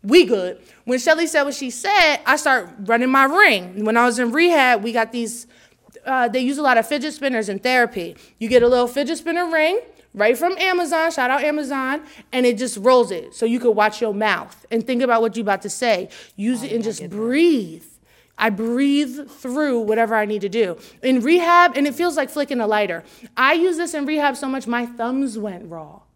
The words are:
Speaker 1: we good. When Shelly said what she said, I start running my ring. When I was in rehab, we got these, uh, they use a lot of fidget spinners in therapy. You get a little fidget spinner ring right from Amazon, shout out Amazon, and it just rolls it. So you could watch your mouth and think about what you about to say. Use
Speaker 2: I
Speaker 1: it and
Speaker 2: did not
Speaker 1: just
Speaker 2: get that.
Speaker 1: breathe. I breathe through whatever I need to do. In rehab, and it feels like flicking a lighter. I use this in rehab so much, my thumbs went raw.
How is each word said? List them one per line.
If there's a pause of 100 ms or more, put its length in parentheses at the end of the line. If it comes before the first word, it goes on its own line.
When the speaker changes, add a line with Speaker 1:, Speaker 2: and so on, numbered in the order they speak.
Speaker 1:
we
good. (260)
When
Shelly
said
what
she
said,
I
start (160)
running
my
ring.
When
I
was
in
rehab,
we
got
these, (600)
uh,
they
use
a
lot
of
fidget
spinners
in
therapy. (240)
You
get
a
little
fidget
spinner
ring (360)
right
from
Amazon,
shout
out
Amazon, (320)
and
it
just
rolls
it.
So
you
could
watch
your
mouth
and
think
about
what
you
about
to
say. (260)
Use
Speaker 2:
I
Speaker 1:
it
and
Speaker 2:
did
not
Speaker 1:
just
Speaker 2:
get
that.
Speaker 1:
breathe. (560)
I
breathe
through
whatever
I
need
to
do. (260)
In
rehab,
and
it
feels
like
flicking
a
lighter. (340)
I
use
this
in
rehab
so
much,
my
thumbs
went
raw. (160)